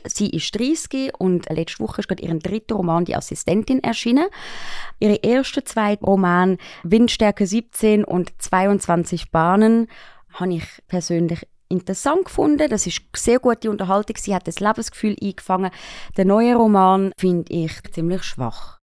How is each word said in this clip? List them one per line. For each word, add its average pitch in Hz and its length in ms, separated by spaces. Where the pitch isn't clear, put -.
Sie - 240
ist - 260
dreissig 269 600
und 180 320
letzte 165 340
Woche - 180
ist - 60
gerade - 140
ihren 165 160
dritten 196 360
Roman, 175 300
Die - 120
Assistentin, - 680
erschienen. 240 440
Ihre 208 240
ersten 262 420
zwei 208 300
Romane, 185 640
Windstärke 208 640
siebzehn 214 560
und - 360
Zweiundzwanzig 185 920
Bahnen, 214 560
habe 180 200
ich 165 120
persönlich 170 600
interessant 277 580
gefunden. 302 440
Das 220 160
ist - 160
sehr 240 240
gute 226 320
Unterhaltung. 202 460
Sie 196 180
hat 180 120
das 175 120
Lebensgefühl 214 600
eingefangen. 185 520
Der 190 100
neue 226 300
Roman 196 600
finde 175 340
ich 160 220
ziemlich 170 300
schwach. - 560